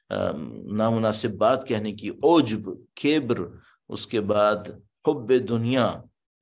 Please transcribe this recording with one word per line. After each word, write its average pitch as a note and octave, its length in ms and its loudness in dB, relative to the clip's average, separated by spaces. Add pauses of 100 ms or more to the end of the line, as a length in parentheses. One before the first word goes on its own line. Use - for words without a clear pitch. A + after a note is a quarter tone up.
(100)
अ, F#2+ 220 -2 (400)
नामुनासिब A2 640 0
बात B2 320 2
कहने G#2+ 240 -2
की, G2+ 180 -10 (140)
ओजब, A2+ 600 2 (120)
केब्र, A#2+ 640 -2 (280)
उसके G#2+ 320 -4
बाद G#2 600 0 (240)
हुब्बे B2+ 320 2
दुनिया। A2+ 640 0 (400)